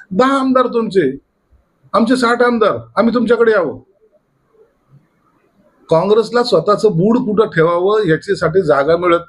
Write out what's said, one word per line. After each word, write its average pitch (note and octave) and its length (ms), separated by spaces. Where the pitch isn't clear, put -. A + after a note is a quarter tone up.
दहा C4 300
आमदार B3+ 260
तुमचे, F#3 500
आमचे A3+ 240
साठ A#3+ 260
आमदार, G#3+ 360
आम्ही G#3+ 180
तुमच्याकडे A3+ 380
यावं. E3+ 260
काँग्रेसला G3+ 520
स्वतःचं G3+ 460
बूड G3+ 300
कुठं G#3+ 280
ठेवावं F3+ 600
याच्यासाठी E3+ 560
जागा D3 340
मिळत F3 320